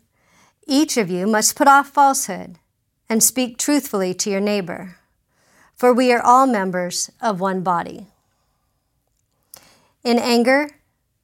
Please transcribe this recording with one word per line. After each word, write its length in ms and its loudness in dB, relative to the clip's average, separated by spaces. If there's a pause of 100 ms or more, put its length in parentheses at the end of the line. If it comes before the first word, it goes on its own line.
(680)
each 300 0
of 140 -2
you 160 -4
must 300 0
put 120 4
off 220 4
falsehood 680 -2 (480)
and 160 -2
speak 360 -2
truthfully 560 -2
to 160 -6
your 100 -2
neighbor, 560 -6 (800)
for 180 2
we 180 2
are 120 2
all 240 6
members 640 -4 (100)
of 180 -4
one 220 -2
body. 460 -4 (2000)
In 160 0
anger, 520 0 (540)